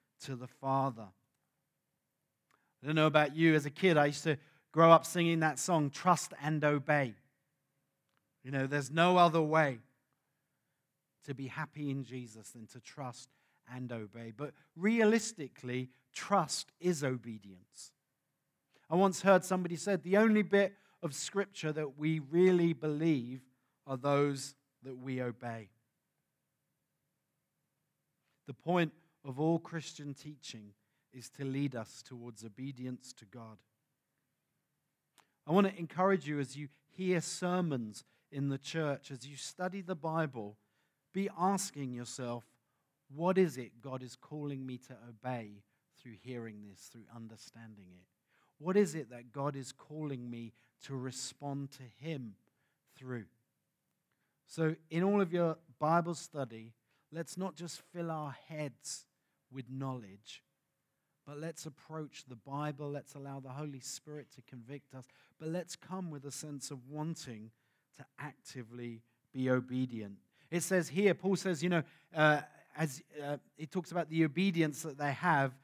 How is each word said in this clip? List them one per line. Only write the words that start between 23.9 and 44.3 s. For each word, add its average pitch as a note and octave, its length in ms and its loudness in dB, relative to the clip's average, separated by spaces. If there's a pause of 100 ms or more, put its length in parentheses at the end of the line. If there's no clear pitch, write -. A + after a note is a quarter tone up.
those C#3+ 580 2 (300)
that C3 120 -12
we B2+ 240 -6
obey." A#2 500 -8 (2750)
The C#3 80 -8
point E3 380 0 (320)
of C3+ 160 -8
all E3 180 2
Christian D3+ 560 -10
teaching B2 600 -16 (380)
is B2 180 -16
to C#3+ 140 -10
lead C3+ 300 -2
us A2 320 -10
towards A#2 380 -16
obedience B2+ 720 -12
to - 100 -20
God. A2 340 -18 (1900)
I D3 60 -6
want G3 160 6
to F#3+ 100 -2
encourage E3+ 520 0
you D3+ 100 -2
as C3 180 -6
you C#3+ 120 -10 (240)
hear F3+ 280 0
sermons D#3 840 -2 (260)
in C#3 180 -2
the C3+ 100 -2
church, D3+ 520 -4
as B2+ 160 -14
you C#3+ 100 -18
study F#3 440 -8
the F#3 160 -6
Bible, C#3+ 600 -4 (560)
be G3 160 -2 (100)
asking E3+ 560 -2
yourself, A#2+ 500 -8 (640)
"What E3+ 300 2
is D#3+ 180 4
it A#2 240 -14
God C3 220 -8
is B2 140 -14
calling C#3+ 500 -8